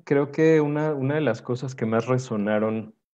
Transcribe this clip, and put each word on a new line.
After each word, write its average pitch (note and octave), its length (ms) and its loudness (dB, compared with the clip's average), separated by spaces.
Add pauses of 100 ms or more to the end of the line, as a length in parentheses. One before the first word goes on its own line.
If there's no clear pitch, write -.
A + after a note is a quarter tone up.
creo C#3+ 300 0
que D#3+ 280 4
una, D3+ 320 0
una C3+ 220 -2
de D#3+ 60 0
las A#2+ 200 0
cosas B2+ 360 -6
que A2+ 100 -4
más A2+ 220 0
resonaron A2 880 -2 (220)